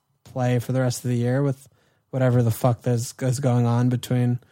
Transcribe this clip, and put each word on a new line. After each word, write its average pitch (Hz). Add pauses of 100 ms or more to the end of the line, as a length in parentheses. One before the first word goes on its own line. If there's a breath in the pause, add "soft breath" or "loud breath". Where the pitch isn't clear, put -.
(240)
play 123
for 123
the 131
rest 123
of 123
the 120
year 123
with 139 (420)
whatever 127
the 117
fuck 120
that's, 120
that's 127
going 120
on 120
between 123 (140)